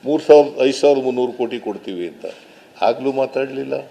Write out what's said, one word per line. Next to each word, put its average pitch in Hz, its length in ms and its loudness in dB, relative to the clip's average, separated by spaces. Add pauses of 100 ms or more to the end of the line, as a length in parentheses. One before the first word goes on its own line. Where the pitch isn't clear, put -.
ಮೂರು 147 180 -2
ಸಾವಿರ, 147 400 6
ಐದು 139 100 2
ಸಾವಿರದ 139 300 2
ಮುನ್ನೂರು 123 300 -2
ಕೋಟಿ 120 260 -6
ಕೊಡ್ತೀವಿ 95 500 -10
ಅಂತ. - 180 -16 (560)
ಆಗ್ಲೂ 120 300 0
ಮಾತಾಡ್ಲಿಲ್ಲ. 135 640 -4 (160)